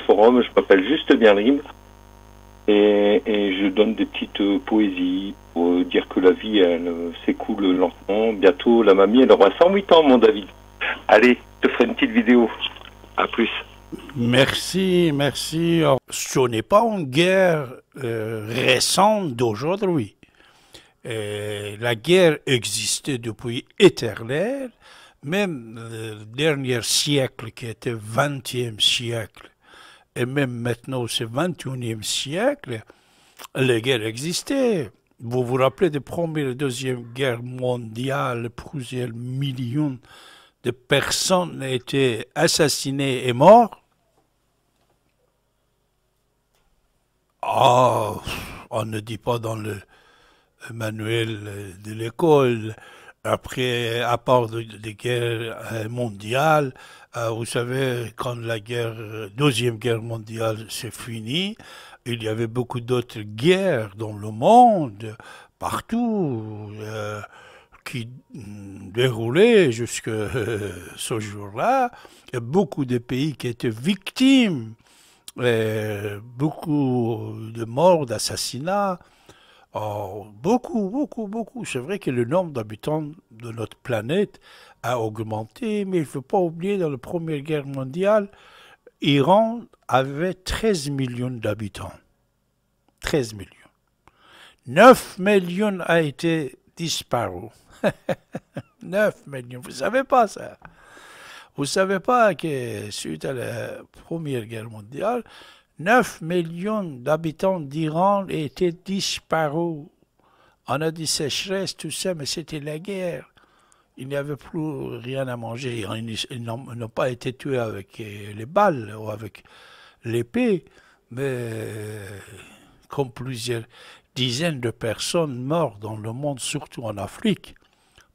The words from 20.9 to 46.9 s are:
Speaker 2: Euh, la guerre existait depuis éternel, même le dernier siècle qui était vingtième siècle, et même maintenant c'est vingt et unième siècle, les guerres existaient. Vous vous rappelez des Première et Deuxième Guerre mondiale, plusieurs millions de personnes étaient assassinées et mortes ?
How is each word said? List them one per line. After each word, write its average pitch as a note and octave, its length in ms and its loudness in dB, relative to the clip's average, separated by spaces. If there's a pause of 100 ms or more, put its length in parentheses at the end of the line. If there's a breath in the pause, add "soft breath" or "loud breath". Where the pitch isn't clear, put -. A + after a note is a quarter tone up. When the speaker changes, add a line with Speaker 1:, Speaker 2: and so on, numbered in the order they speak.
Speaker 2:
Euh, G#2 720 -8
la A#2+ 140 0
guerre D#3+ 500 4
existait A2 720 -2
depuis A#2+ 460 -8 (140)
éternel, F3 920 0 (540 soft breath)
même C#3 560 -4 (100)
le A2 340 -10
dernier B2+ 580 0
siècle C3 680 0
qui - 160 -12
était A#2 300 -6
vingtième A#2+ 840 -4
siècle, - 720 -2 (640 soft breath)
et B2 120 -2
même C#3 240 0
maintenant A#2+ 580 -4
c'est A#2 200 -4
vingt D#3 260 -2 (120)
et - 20 -8
unième A#2 340 -6
siècle, D3+ 800 -4 (760 soft breath)
les B2+ 240 4
guerres A#2 240 0
existaient. E3 840 -2 (280)
Vous B2 260 -2
vous B2 120 0
rappelez C3+ 340 2
des D3 100 -4
Première D#3 500 -4
et A#2+ 40 -4
Deuxième B2+ 500 -4 (100)
Guerre A#2+ 280 -2
mondiale, B2 1080 -4
plusieurs B2 640 -8
millions C3 840 -4 (640 soft breath)
de B2 80 -2
personnes D3+ 880 0
étaient C3 720 0
assassinées C#3 920 0
et B2+ 60 2
mortes ? G3 420 10 (3750)